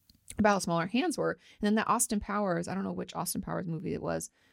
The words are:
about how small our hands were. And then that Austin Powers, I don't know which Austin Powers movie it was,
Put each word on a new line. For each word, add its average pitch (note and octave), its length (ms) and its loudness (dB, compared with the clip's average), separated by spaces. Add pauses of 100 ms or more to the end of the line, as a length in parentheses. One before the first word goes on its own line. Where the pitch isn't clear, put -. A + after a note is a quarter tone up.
(360)
about G#3 180 6
how F#3+ 40 2
small E3+ 200 0
our E3 100 0
hands D4 280 0
were. E3 220 0 (220)
And G#3 60 0
then G#3 100 6
that A3 120 2
Austin A3 300 2
Powers, G3 480 0
I F#3 80 -6
don't F#3+ 80 -2
know F#3+ 100 -4
which F3 220 -6
Austin E3+ 260 -4
Powers E3+ 280 -4
movie E3 260 -4
it - 80 -4
was, E3 280 -4 (220)